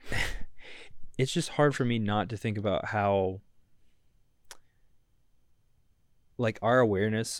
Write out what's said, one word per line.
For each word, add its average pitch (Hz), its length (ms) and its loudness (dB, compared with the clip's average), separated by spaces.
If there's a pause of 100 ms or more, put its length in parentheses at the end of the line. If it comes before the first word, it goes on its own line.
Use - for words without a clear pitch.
<laughs> - 1080 -4
It's 131 160 0
just - 160 -2
hard 147 260 4
for - 100 -2
me 117 140 0
not 104 300 0
to 107 80 -6
think 107 200 -4
about 101 280 0
how, 98 560 2 (3000)
like, 113 240 0
our 120 180 4
awareness 107 600 2